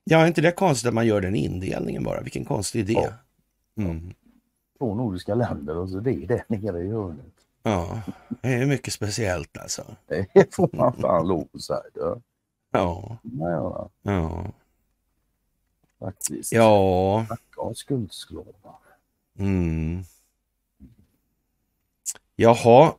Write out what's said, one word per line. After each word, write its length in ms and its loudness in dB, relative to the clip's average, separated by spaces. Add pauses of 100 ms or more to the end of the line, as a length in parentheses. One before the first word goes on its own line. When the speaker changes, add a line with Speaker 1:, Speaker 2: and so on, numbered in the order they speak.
Speaker 1:
Ja, 140 6
är 80 8
inte 140 2
det 120 4
konstigt 360 0
att 60 2
man 120 2
gör 140 4
den 140 -2
indelningen 680 -4
bara? 160 -4
Vilken 240 -8
konstig 360 -4
idé. 120 -2 (840)
Speaker 2:
Ja. 80 -6
Speaker 1:
Mm. 320 -6 (640)
Speaker 2:
Två 160 -4
nordiska 400 -4
länder 420 -2
och 140 -6
så 100 -8
det 140 -2
är 120 -8
det 220 -2
nere 340 -4
i 80 -6
hörnet. 340 -8 (380)
Speaker 1:
Ja, 380 -2 (400)
det 140 -4
är 120 0
mycket 260 -2
speciellt, 680 -4
alltså. 240 -10 (180)
Speaker 2:
<laughs> 60 -20
Det 480 2
får 180 0
man 200 0
fan 360 0
lov 260 -2
att 80 -16
säga, 200 -6 (120)
du. 60 -12
Speaker 1:
Ja. 1200 -6
Speaker 2:
Ja, 280 -6
ja. 400 -6 (120)
Speaker 1:
Ja. 440 -4 (1500)
Speaker 2:
Faktiskt. 540 -8
Speaker 1:
Ja. 720 4
Speaker 2:
Snacka 340 -14
om 140 -8
skuldslavar. 1040 -10 (600)
Speaker 1:
Mm. 640 0 (2250)
Jaha, 640 8